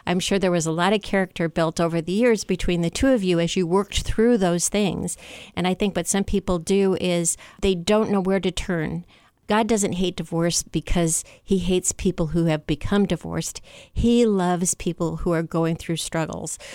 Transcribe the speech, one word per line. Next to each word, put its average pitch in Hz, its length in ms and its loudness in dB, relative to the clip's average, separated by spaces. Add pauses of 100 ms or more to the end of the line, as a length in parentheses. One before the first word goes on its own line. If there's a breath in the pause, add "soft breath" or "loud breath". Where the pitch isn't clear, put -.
I'm 180 140 0
sure 196 180 0
there 185 140 2
was 165 160 0
a 165 40 0
lot 175 220 2
of 214 80 0
character 190 480 -2
built 160 300 0
over 170 220 0
the 170 100 -6
years 220 320 2
between 175 380 0
the 170 100 0
two - 160 0
of 254 160 4
you 180 160 4
as 170 160 0
you 185 100 2
worked 190 360 0
through 233 360 2
those 175 320 0
things. 202 480 -2 (380 loud breath)
And 180 120 -2
I 185 60 0
think 196 220 -2
what 170 100 -2
some 196 180 0
people 185 360 0
do 190 420 2
is 175 340 0 (280 loud breath)
they 196 100 4
don't 202 380 2
know 202 100 2
where 190 180 0
to 185 120 -2
turn. 170 540 -4 (400 soft breath)
God 214 220 2
doesn't 208 260 0
hate 180 220 -2
divorce 170 480 -2
because 165 640 0 (180 loud breath)
he 196 140 0
hates 180 340 0
people 175 360 -2
who 165 180 0
have 151 200 0
become 202 400 0
divorced. - 540 -6 (320 loud breath)
He 240 340 4
loves 180 480 0
people 165 440 -4
who 175 160 0
are 165 100 0
going 165 320 -2
through 165 220 -6
struggles. - 600 -6 (180 loud breath)